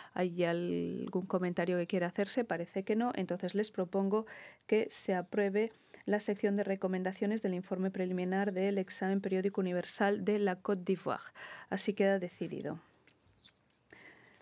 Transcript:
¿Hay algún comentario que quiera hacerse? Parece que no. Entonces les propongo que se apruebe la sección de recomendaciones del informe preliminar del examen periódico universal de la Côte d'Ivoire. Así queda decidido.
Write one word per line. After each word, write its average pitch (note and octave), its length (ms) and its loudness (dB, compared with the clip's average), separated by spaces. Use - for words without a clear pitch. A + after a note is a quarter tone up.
¿Hay F3 320 0
algún F3 800 0
comentario F3+ 540 2
que F3 80 0
quiera F3 220 0
hacerse? G3+ 360 0
Parece E3+ 380 -4
que G#3+ 120 0
no. A#3 200 2
Entonces F3+ 400 -2
les G#3 160 0
propongo G3 560 2
que A3 240 2
se - 240 -2
apruebe G3+ 580 0
la G#3 160 2
sección G3+ 360 2
de G3+ 80 2
recomendaciones F#3+ 760 0
del F#3+ 140 0
informe F#3 360 -2
preliminar F#3 640 0
del G3 240 2
examen F#3+ 460 0
periódico G3 400 0
universal F#3 640 0
de G#3 120 2
la G3+ 180 2
Côte F#3+ 280 -2
d'Ivoire. F3+ 400 -2
Así F#3+ 240 -2
queda G3 240 4
decidido. F3 600 -6